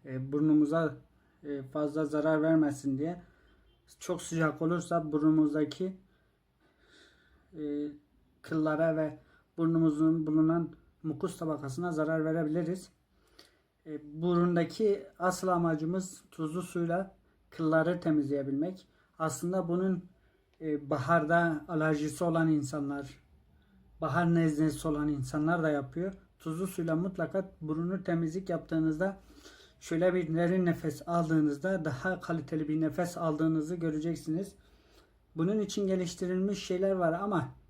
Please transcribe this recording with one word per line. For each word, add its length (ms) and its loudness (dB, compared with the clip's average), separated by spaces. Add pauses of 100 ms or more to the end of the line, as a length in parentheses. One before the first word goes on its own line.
E, 260 -6
burnumuza, 640 4 (480)
e, 200 -6
fazla 420 -2
zarar 360 2
vermesin 560 2
diye. 260 -4 (760)
Çok 220 -6
sıcak 400 0
olursa 500 0
burnumuzdaki, 880 2 (1600)
e, 280 -4 (540)
kıllara 540 2
ve 240 -2 (380)
burnumuzun 720 4
bulunan 420 2 (340)
mukus 340 -4
tabakasına 540 -4
zarar 340 0
verebiliriz. 680 -2 (920)
E, 360 -12
burundaki 840 2 (120)
asıl 280 0
amacımız 840 0
tuzlu 300 -6
suyla 540 -4 (340)
kılları 500 2
temizleyebilmek. 880 -2 (320)
Aslında 480 -2
bunun, 380 0 (560)
e, 280 -4
baharda 800 2
alerjisi 560 0
olan 280 2
insanlar, 580 -2 (920)
bahar 340 2
nezlesi 520 2
olan 220 0
insanlar 540 0
da 60 2
yapıyor. 440 -4 (260)
Tuzlu 280 -6
suyla 280 -4
mutlaka 560 -4 (100)
burunu 420 -4
temizlik 460 -2
yaptığınızda 720 -2 (580)
şöyle 340 2
bir 220 -2
derin 300 2
nefes 420 -2
aldığınızda 800 2
daha 360 -2
kaliteli 460 -4
bir 140 0
nefes 360 -2
aldığınızı 580 0
göreceksiniz. 800 -4 (800)
Bunun 240 0
için 280 -2
geliştirilmiş 800 -2
şeyler 260 0
var 220 2
ama 420 -2 (140)